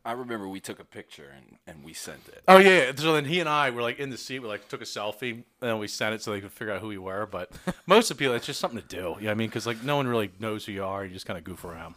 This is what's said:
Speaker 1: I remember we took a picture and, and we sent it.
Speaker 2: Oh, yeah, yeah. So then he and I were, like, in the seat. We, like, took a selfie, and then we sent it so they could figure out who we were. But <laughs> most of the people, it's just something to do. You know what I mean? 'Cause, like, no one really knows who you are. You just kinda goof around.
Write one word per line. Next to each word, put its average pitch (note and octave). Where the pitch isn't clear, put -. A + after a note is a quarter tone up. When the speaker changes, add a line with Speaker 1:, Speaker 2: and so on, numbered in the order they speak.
Speaker 1:
I A#2
remember A#2+
we F#2+
took F#2+
a -
picture D#2
and, C2+
and D#2+
we E2
sent -
it. -
Speaker 2:
Oh, F#3+
yeah, F#3+
yeah. C3
So D#3+
then D3
he D#3+
and D#3+
I D3
were, A#2+
like, A#2+
in C#3
the A#2
seat. C3+
We, A#2
like, G#2
took A#2
a A2
selfie, G#2+
and A#2
then A2+
we G#2
sent A2
it G#2+
so A2+
they G2+
could G2
figure G#2+
out F#2+
who A2
we G#2
were. F#2+
But F2+
<laughs> -
most G#3
of D3
the -
people, B2+
it's A#2+
just -
something A#2
to -
do. F2
You F#2
know E2
what G#2+
I G#2+
mean? A2
'Cause, G#2+
like, A2+
no C#3+
one C3+
really A2
knows G#2+
who G#2
you G2
are. G2
You F#2
just F#2+
kinda A2+
goof E2+
around. E2